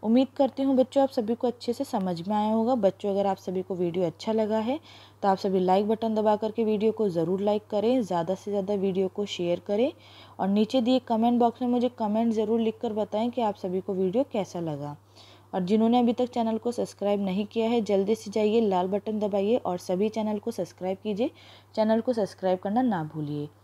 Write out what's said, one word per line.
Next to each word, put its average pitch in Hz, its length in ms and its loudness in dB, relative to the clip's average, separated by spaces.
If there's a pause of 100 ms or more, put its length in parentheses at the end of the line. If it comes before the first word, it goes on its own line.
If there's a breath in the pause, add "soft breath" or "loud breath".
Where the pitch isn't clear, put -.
उम्मीद 247 340 4
करती 269 260 0
हूँ 269 140 2
बच्चों, 262 260 4
आप 269 80 2
सभी 226 240 -2
को 254 120 -4
अच्छे 240 260 -4
से 277 120 -4
समझ 185 440 -4
में 214 80 -2
आया 214 160 0
होगा। 226 240 2
बच्चों, 196 340 0
अगर 196 160 0
आप 190 120 0
सभी 185 240 -6
को 190 120 -6
वीडियो 175 320 -2
अच्छा 165 260 -6
लगा 220 280 0
है 247 180 -2 (440 loud breath)
तो 202 60 2
आप 190 100 2
सभी 190 220 0
लाइक 190 280 2
बटन 226 260 0
दबा 214 220 4
करके 220 280 -2
वीडियो 214 280 2
को 214 160 0
ज़रूर 170 320 0
लाइक 208 260 0
करें, 226 360 0
ज़्यादा 180 320 -2
से 185 160 -10
ज़्यादा 202 260 -2
वीडियो 190 320 0
को 208 180 -6
शेयर 175 340 -2
करें 220 320 0 (480 loud breath)
और 190 80 0
नीचे 214 320 2
दिए 254 200 2
कमेंट 240 400 2
बॉक्स 233 220 2
में 247 60 -2
मुझे 247 220 2
कमेंट 226 440 0
ज़रूर 220 260 0
लिख 220 200 -2
कर 233 140 -4
बताएँ 214 360 -2
कि 240 120 -4
आप 208 140 0
सभी 185 240 -4
को 196 140 -6
वीडियो 190 380 0
कैसा 185 280 -4
लगा। 147 360 -6 (580 loud breath)
और 180 80 0
जिन्होंने 220 360 4
अभी 240 140 4
तक 247 160 0
चैनल 226 300 -2
को 240 140 -4
सब्सक्राइब 202 480 -2
नहीं 196 260 -2
किया 226 220 -2
है, 240 140 2
जल्दी 196 320 2
से 220 160 -12
जाइए, 214 320 2
लाल 190 260 2
बटन 208 300 -2
दबाइए 202 380 0
और 180 240 -2
सभी 190 280 0
चैनल 214 300 -4
को 220 120 -6
सब्सक्राइब 190 520 -6
कीजिए। 214 280 -2 (440 loud breath)
चैनल 220 260 2
को 247 120 -2
सब्सक्राइब 190 460 0
करना 202 240 -2
ना 202 240 0
भूलिए। 147 420 -6 (160)